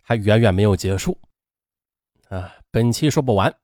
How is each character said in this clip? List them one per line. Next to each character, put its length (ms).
还 160
远 240
远 120
没 100
有 120
结 220
束。 240
呃， 200
本 200
期 200
说 120
不 120
完 300